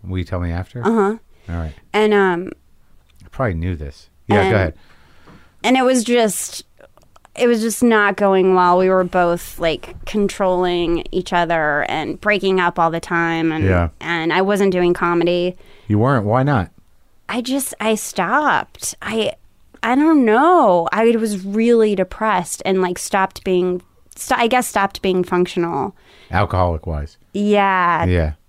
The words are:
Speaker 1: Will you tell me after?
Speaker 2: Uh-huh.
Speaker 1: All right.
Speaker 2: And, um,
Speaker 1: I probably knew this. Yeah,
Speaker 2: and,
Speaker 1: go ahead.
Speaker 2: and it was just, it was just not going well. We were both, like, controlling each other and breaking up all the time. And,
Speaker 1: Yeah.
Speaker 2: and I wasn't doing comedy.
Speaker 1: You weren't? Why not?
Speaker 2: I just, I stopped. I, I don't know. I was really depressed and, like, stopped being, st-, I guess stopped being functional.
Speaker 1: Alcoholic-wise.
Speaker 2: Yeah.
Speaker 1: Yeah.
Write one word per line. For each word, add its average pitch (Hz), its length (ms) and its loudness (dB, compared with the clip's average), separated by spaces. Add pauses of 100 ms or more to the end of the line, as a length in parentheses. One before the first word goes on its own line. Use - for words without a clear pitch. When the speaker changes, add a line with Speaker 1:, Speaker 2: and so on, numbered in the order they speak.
Speaker 1:
Will 92 140 -6
you 90 60 -4
tell 90 160 -6
me 87 100 -4
after? 92 360 -8
Speaker 2:
Uh-huh. 214 300 0 (320)
Speaker 1:
All 87 80 -8
right. 80 160 -8 (220)
Speaker 2:
And, 214 180 2
um, 190 380 2 (760)
Speaker 1:
I - 60 -20
probably 117 240 -4
knew 85 220 -4
this. 73 340 -16 (160)
Yeah, 104 160 2
Speaker 2:
and, - 80 0
Speaker 1:
go 113 60 2
ahead. 90 180 0 (920)
Speaker 2:
and 240 120 4
it 262 60 2
was 254 220 2
just, 226 600 -2 (680)
it 247 120 0
was 233 140 2
just 220 220 -4
not 208 340 2
going 190 380 4
well. 180 240 4
We 185 100 2
were 185 160 4
both, 175 540 -2
like, - 380 -4 (100)
controlling 180 1040 0
each 180 200 -6
other 160 520 0
and 156 360 -6
breaking 190 400 0
up 175 180 -2
all 165 120 2
the 165 100 -4
time. 165 520 -2
And, 156 120 -4
Speaker 1:
Yeah. 90 240 2 (120)
Speaker 2:
and 165 320 -4
I 175 100 2
wasn't 196 300 0
doing 180 220 2
comedy. 175 640 -2 (320)
Speaker 1:
You 104 100 2
weren't? 120 280 2
Why 120 160 2
not? 135 280 0 (580)
Speaker 2:
I 240 120 -6
just, 254 400 -4
I 220 140 0
stopped. 214 1080 -4
I, 220 300 -4 (500)
I 240 120 0
don't 294 300 4
know. 226 680 4
I 226 240 4
was 208 280 -4
really 220 500 2
depressed 190 680 -4
and, 190 180 0
like, 180 160 -2
stopped - 460 -4
being, 180 380 0 (340)
st-, - 240 -2
I 240 80 2
guess 247 180 0
stopped - 360 -4
being 185 220 0
functional. 175 680 -2 (380)
Speaker 1:
Alcoholic-wise. 87 880 -2 (140)
Speaker 2:
Yeah. 196 760 2
Speaker 1:
Yeah. 85 260 2 (160)